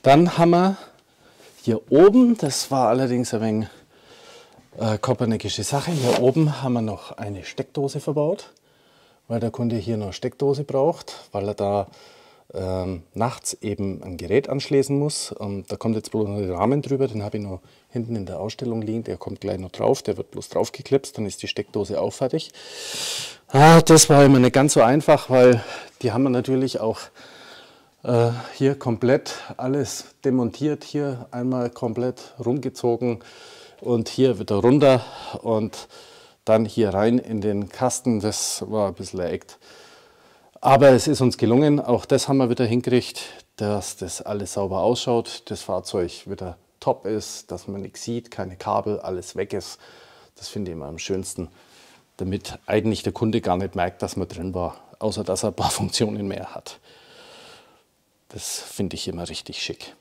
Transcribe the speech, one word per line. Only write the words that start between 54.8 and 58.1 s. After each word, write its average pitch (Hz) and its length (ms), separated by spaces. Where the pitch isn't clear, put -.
außer 107 220
dass 95 200
er 107 80
ein - 40
paar - 160
<laughs> - 0
Funktionen 107 580
mehr 92 260
hat. - 260